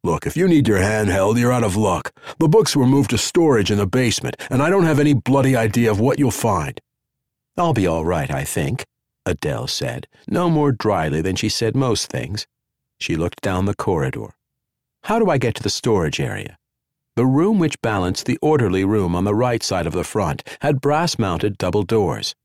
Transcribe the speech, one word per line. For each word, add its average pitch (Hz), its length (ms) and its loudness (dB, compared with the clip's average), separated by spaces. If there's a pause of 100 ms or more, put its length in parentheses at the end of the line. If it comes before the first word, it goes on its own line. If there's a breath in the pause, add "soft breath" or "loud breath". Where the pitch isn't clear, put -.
"Look, 82 220 -2
if - 100 -6
you 180 100 2
need 147 220 4
your 101 100 4
hand 107 300 2
held, 95 280 2
you're 120 160 2
out 123 120 2
of 95 100 -2
luck. 98 380 0 (260 loud breath)
The 160 100 4
books 208 280 4
were 131 100 4
moved 139 240 4
to 120 80 0
storage 139 540 2
in 101 60 2
the 101 80 0
basement, 107 500 -2 (140 loud breath)
and 131 120 2
I 160 80 2
don't 196 140 4
have 147 160 2
any 147 140 4
bloody 131 420 2
idea 113 340 2
of 101 80 0
what 135 220 0
you'll 131 100 2
find." 87 500 -2 (760)
"I'll 170 160 2
be 98 160 2
all 80 160 0
right, 80 260 -2
I 69 140 -4
think," 71 420 -4 (380)
Adele 78 420 -4
said, - 400 -6 (220 soft breath)
no 175 200 0
more 147 220 2
dryly 82 520 0
than 92 120 -2
she 107 140 -2
said 110 260 -2
most 131 340 0
things. 120 380 -8 (540)
She 85 160 -4
looked 85 240 -4
down 95 240 -2
the 101 100 -2
corridor. 71 640 -4 (680)
"How 220 140 0
do 220 100 2
I 147 100 2
get 120 180 -2
to - 60 -12
the 101 80 -2
storage 90 500 -2
area?" - 360 -8 (600)
The 120 100 2
room 175 320 2
which 156 240 0
balanced 95 440 -2
the 127 140 -2
orderly 113 440 2
room 98 320 0
on 92 80 0
the 104 100 0
right 120 280 0
side 87 260 -2
of 80 40 -4
the 87 120 -4
front 92 400 -4 (160 loud breath)
had 143 200 0
brass-mounted 107 800 0
double 95 240 0
doors. 95 640 -2